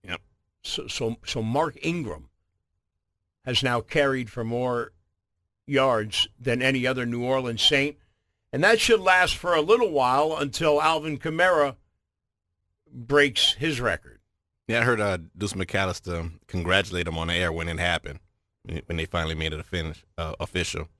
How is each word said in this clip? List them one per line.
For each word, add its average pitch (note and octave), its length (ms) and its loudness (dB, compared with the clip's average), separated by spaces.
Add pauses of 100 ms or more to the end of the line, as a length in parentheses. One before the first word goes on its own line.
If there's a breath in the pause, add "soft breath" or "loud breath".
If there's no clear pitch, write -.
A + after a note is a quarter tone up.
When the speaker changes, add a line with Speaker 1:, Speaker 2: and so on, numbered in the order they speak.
Speaker 1:
Yep. F2+ 140 -8 (420)
Speaker 2:
So, - 260 -8
so, A#2 360 -4
so - 180 -4
Mark C3+ 380 -2
Ingram C3+ 480 -6 (1160)
has B2+ 160 -2
now B2 180 0
carried C3+ 480 0
for A#2+ 160 -8
more A#2+ 480 -4 (760)
yards B2+ 600 2 (100)
than B2 220 -2
any C3 260 2
other B2+ 200 -2
New A#2+ 160 -4
Orleans B2 400 -2
Saint. D3 340 2 (560)
And C3+ 100 0
that A3 160 6
should A3 220 4
last F#3 360 4
for F3 180 0
a D#3 80 4
little G#3+ 280 4
while C#3+ 460 2
until D3 460 2
Alvin D#3 360 0
Kamara D#3+ 580 2 (1160)
breaks B2+ 600 2
his C#3+ 260 -2
record. F2+ 380 -4 (500)
Speaker 1:
Yeah, A#2 120 2
I A#2 40 4
heard, A#2+ 160 4
uh, G2+ 180 2 (180)
Deuce G2 180 -4
McAllister F2+ 800 -4 (140)
congratulate F2+ 600 0
him E2 120 -6
on E2 100 -4
the F2 60 -2
air F2 180 0
when E2 160 -6
it E2 100 -6
happened, E2+ 420 -4 (440)
when E2 320 -8
they E2 100 -4
finally D#2+ 280 -4
made D#2 180 -4
it D#2 80 -8
a - 40 -12
finish, D#2+ 400 -8 (120)
uh, D#2+ 220 -8
official. D#2 500 -6 (120)